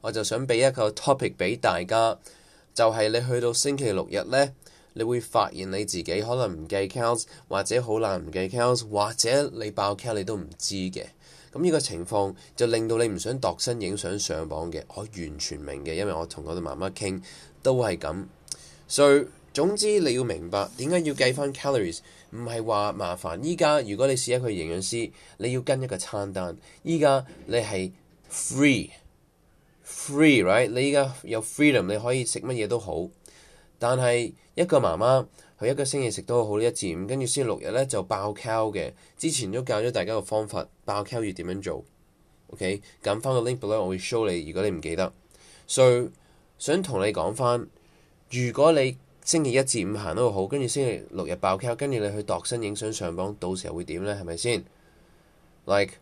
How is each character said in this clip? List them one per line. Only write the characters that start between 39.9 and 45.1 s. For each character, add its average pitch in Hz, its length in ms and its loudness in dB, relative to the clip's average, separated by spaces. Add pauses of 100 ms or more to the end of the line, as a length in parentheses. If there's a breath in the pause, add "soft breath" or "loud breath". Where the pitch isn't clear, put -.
大 110 140 -2
家 110 100 -2
個 104 80 0
方 107 240 -2
法， 98 220 -6 (160)
爆 104 180 -2
卡 110 140 -8
要 107 160 -2
點 - 20 -8
樣 90 260 -6
做。 90 240 -6 (640)
OK， 101 320 -4 (220 loud breath)
撳 104 180 0
返 131 140 0
個 123 60 4
link 123 180 -2
below， 107 220 0
我 92 80 0
會 92 100 -2
show 110 320 0
你， 82 180 -4
如 80 60 -10
果 92 80 0
你 104 80 2
唔 82 100 -4
記 78 140 -4
得。 90 180 -2 (540 loud breath)